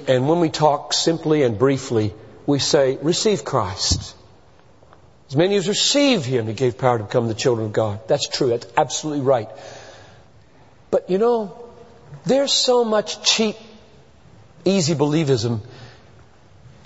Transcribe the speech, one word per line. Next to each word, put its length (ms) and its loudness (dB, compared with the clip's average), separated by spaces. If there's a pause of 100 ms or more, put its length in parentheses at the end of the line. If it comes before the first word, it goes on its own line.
and 200 2
when 120 2
we 80 2
talk 460 0
simply 480 0
and 160 0
briefly, 560 0 (320)
we 120 2
say, 420 2
"Receive 440 0
Christ. 720 -4 (1120)
As 80 -8
many 200 4
as 120 0
received 560 2
him, 220 -2
he 80 -6
gave 240 -2
power 180 2
to 80 -6
become 240 0
the 60 -4
children 320 0
of 80 -8
God." 320 -2
That's 200 0
true. 220 -2
That's 260 -2
absolutely 480 -4
right. 280 0 (1400)
But 200 -2
you 80 0
know, 340 0 (720)
there's 280 0
so 320 2
much 380 -2
cheap, 340 0 (1080)
easy 300 2
believism 680 0 (1300)